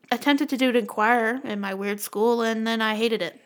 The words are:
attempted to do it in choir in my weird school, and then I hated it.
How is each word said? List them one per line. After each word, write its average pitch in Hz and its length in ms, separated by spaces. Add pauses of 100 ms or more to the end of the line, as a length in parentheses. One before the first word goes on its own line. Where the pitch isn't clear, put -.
(120)
attempted 285 380
to 269 80
do 254 120
it 233 60
in 226 100
choir 226 580
in 214 160
my 196 140
weird 202 260
school, 233 440
and 226 240
then 226 140
I 214 140
hated 220 280
it. - 220